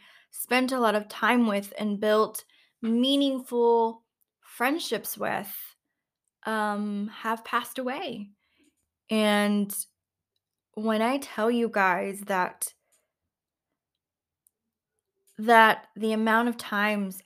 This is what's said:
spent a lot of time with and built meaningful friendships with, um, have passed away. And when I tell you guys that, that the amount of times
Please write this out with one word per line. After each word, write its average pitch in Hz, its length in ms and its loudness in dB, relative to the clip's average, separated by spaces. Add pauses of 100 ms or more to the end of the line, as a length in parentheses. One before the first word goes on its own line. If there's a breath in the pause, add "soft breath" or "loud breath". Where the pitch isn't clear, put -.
(300 loud breath)
spent 254 420 0
a 262 80 -2
lot 214 140 4
of 208 140 -2
time 233 380 2
with 202 320 -2
and 208 220 -4
built 214 440 2 (380 soft breath)
meaningful 240 1200 2 (360)
friendships - 800 -4
with, - 360 -6 (920)
um, 208 640 -4 (120)
have 226 220 -6
passed 240 340 -4
away. 247 520 -8 (800)
And 208 640 2 (1000)
when 220 280 -2
I 254 160 0
tell 233 320 -2
you 233 180 0
guys 196 540 0
that, - 500 -4 (2750)
that 220 580 6
the 220 160 -2
amount 220 360 2
of 233 80 -4
times 208 680 -2